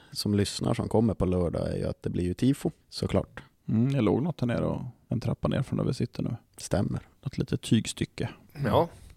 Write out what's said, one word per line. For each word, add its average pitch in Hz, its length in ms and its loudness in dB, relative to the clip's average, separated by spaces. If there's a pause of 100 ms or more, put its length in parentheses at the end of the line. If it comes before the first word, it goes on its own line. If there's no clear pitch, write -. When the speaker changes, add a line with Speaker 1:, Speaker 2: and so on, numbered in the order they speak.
(120)
Speaker 1:
som 104 220 0
lyssnar 101 400 0
som 104 140 -2
kommer 110 260 4
på - 100 0
lördag 90 440 2
är 87 80 -2
ju - 120 -2
att - 140 -6
det - 80 -4
blir 87 140 0
ju 90 100 0
tifo, 139 360 2 (180)
såklart. - 540 -2 (260)
Speaker 2:
Mm, 120 260 2
jag 131 100 4
låg 104 180 4
något 170 180 -4
här - 80 0
nere 85 160 0
och 80 180 -2 (260)
en 120 120 -2
trappa - 280 -2
ner - 140 2
från - 160 -4
där 104 60 0
vi - 100 0
sitter - 280 -4
nu. 120 140 -4 (200)
Speaker 1:
Stämmer. - 440 -2 (240)
Speaker 2:
Något - 140 -6
litet - 240 -2
tygstycke. - 640 0 (360)
Speaker 3:
Ja. 156 240 4 (280)